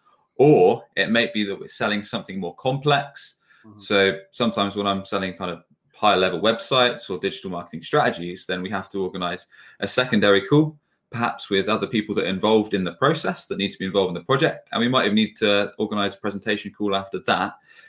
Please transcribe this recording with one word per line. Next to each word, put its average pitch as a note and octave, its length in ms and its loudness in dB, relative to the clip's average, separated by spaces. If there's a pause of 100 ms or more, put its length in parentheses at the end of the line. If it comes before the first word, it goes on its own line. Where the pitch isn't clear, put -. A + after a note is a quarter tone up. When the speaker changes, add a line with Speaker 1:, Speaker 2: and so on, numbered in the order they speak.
(360)
Speaker 1:
Or B2 480 6 (120)
it F#2+ 140 0
may A#2 240 2
be G#2+ 120 0
that G2 140 -6
we're - 80 -16
selling G#2 360 -4
something G2 360 -10
more F2 160 -8
complex. C#3+ 800 -2 (300)
Speaker 2:
Mm-hmm. G#2 140 -20
Speaker 1:
So G2 400 2 (120)
sometimes G#2 440 -2
when G2+ 120 -2
I'm G2 180 -2
selling F#2+ 280 -4
kind F2+ 180 -8
of E2 120 -12 (300)
higher G2+ 240 4
level F2+ 240 2
websites A#2+ 680 0
or F#2 100 -6
digital F#2+ 320 -6
marketing E2+ 320 -10
strategies, F2+ 600 -2
then F#2 160 -4
we F#2 80 -8
have F#2+ 200 -8
to G2 120 -6
organize F2+ 460 -6 (320)
a G#2 80 -6
secondary G#2 580 4
call, D#3 320 4 (320)
perhaps - 400 -4
with G2 200 0
other G#2 180 0
people G#2 280 -2
that F#2 100 0
are - 20 -2
involved G#2 460 2
in F#2+ 100 0
the E2+ 120 -4
process D#3 500 0
that F#2 120 -6
need F#2+ 140 -2
to - 80 -16
be F#2+ 60 -6
involved F#2+ 240 2
in F2 40 -6
the E2+ 120 -8
project. C3 480 0
And G#2+ 80 0
we A#2+ 80 0
might B2+ 160 2
even G#2 100 2
need A2 220 0
to G#2 400 2
organize G#2 380 -2
a - 20 -20
presentation G2+ 560 -6
call G2+ 200 -2
after F#2+ 260 -4
that. F#2 360 -2 (340)